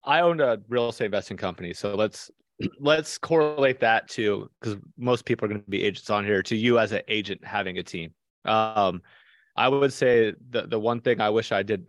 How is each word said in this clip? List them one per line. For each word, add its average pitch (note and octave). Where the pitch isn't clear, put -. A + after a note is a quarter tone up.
I D#3
owned E3+
a A#2
real A#2+
estate A#2
investing G2+
company. F2
So G2+
let's, G#2
<clears throat> -
let's D#3
correlate D3+
that A2+
to, G#2
'cause G#2
most B2
people -
are G#2
gonna G#2
be G2
agents G2+
on G#2
here, G2+
to A2+
you A#2
as G#2+
an G2+
agent G2+
having F#2+
a F2
team. E2
Um, A2
I B2
would C#3
say A#2
the, A#2
the A2+
one A#2
thing A#2
I G#2+
wish A2
I G2+
did G2+